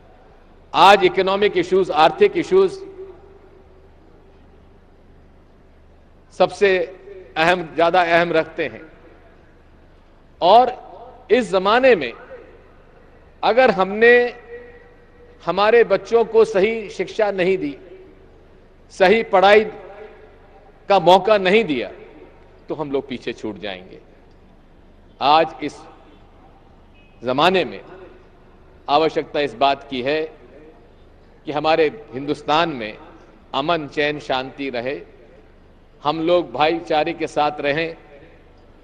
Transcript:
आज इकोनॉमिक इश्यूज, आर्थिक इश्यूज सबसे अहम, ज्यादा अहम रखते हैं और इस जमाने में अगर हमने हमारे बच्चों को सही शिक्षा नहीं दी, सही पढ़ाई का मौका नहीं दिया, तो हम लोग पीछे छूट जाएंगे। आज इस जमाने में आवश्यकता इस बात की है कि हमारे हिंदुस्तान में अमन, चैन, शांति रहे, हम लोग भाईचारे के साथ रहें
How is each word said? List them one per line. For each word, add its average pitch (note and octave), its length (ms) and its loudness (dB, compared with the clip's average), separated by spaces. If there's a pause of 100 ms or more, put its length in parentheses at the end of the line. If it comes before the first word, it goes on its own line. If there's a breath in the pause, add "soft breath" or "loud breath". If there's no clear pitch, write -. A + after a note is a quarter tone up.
(760)
आज F#3+ 300 6
इकोनॉमिक F#3+ 520 0
इश्यूज, F#3 340 0
आर्थिक E3+ 460 2
इश्यूज F#3 360 2 (3500)
सबसे F#3+ 460 0 (580)
अहम, E3+ 400 2
ज्यादा E3+ 260 2
अहम E3+ 300 2
रखते D#3+ 340 -4
हैं A#2 160 -14 (1600)
और A3+ 420 4 (460)
इस A3 200 2
जमाने G#3+ 460 2
में B2+ 160 -4 (1300)
अगर A3+ 280 2
हमने A3 720 2 (1080)
हमारे G#3 380 4
बच्चों G3 400 0
को A3 200 2
सही G#3+ 460 -2
शिक्षा G3+ 400 -4
नहीं F#3+ 280 -2
दी, C#3+ 200 -8 (1120)
सही G3+ 320 2
पढ़ाई G#3 420 4 (1200)
का G3 100 4
मौका F#3 400 4
नहीं G3 260 2
दिया, B2 260 -6 (800)
तो E3 60 -8
हम C#3+ 180 -10
लोग C#3 160 -6
पीछे A#2+ 240 -10
छूट G#2+ 260 -12
जाएंगे। F#2+ 400 -14 (1200)
आज D3+ 260 2 (160)
इस D3 140 -10 (1500)
जमाने D#3 400 0
में G2+ 160 -12 (1080)
आवश्यकता D3+ 520 -2
इस C3+ 140 -4
बात C3+ 360 -2
की B2+ 120 -8
है D#3 320 -6 (1080)
कि D3 80 -10
हमारे D#3 600 -2
हिंदुस्तान C#3+ 560 -2
में A2+ 300 -10 (560)
अमन, D3+ 340 -4
चैन, D3 320 -6
शांति C3+ 500 -8
रहे, B2+ 320 -8 (1000)
हम D#3+ 220 -4
लोग E3+ 260 0
भाईचारे D#3 600 -2
के D#3 140 -8
साथ D3 340 -4
रहें D#3+ 360 -6 (880)